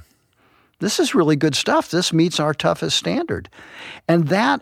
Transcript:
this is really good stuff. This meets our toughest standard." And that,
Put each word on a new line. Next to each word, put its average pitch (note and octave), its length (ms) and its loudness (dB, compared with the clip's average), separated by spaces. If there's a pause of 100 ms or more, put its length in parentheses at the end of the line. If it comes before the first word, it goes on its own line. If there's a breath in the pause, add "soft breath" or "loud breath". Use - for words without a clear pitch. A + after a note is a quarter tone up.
(800 soft breath)
this G#3 200 -2
is D#4 140 0
really D#3 220 4
good D3 200 2
stuff. - 360 0
This F3 200 -2
meets E3+ 280 2
our D3+ 160 0
toughest E3 420 -2
standard." A#3 500 -4 (600 loud breath)
And E3 220 2
that, A3 320 0